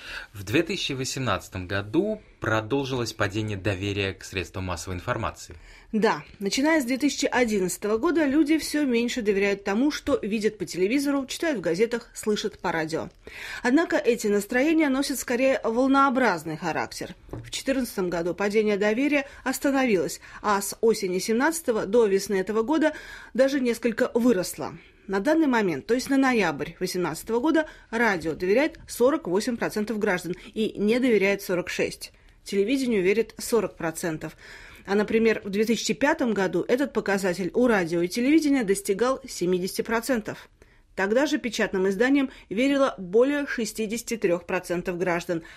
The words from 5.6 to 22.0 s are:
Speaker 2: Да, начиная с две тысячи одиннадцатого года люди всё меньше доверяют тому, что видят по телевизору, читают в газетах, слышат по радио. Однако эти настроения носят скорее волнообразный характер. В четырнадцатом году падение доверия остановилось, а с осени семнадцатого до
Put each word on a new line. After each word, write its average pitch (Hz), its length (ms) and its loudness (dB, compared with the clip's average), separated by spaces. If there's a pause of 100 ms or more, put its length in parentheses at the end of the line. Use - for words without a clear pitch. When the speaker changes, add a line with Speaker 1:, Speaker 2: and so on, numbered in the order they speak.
Speaker 2:
Да, 196 320 0 (160)
начиная 277 420 2
с 247 40 0
две 254 120 0
тысячи 277 300 0
одиннадцатого 208 680 0
года 311 280 2
люди 294 340 4
всё 294 260 -2
меньше 240 380 0
доверяют 202 420 0
тому, 240 260 2
что - 320 -2
видят 214 360 -2
по 170 80 -6
телевизору, 269 600 0
читают 302 320 -2
в - 20 -4
газетах, 202 540 0
слышат 208 460 -4
по 180 100 -2
радио. 160 380 -4 (560)
Однако 311 320 2
эти 233 320 0
настроения 269 640 2
носят 277 280 -2
скорее 262 460 0
волнообразный 240 920 2
характер. 151 600 -6 (140)
В 117 200 -14
четырнадцатом 240 580 -2
году 170 240 -2
падение 208 440 2
доверия 262 500 2 (160)
остановилось, 254 800 0 (200)
а 202 200 0
с - 220 -6
осени 202 360 2
семнадцатого 240 680 0
до 220 220 4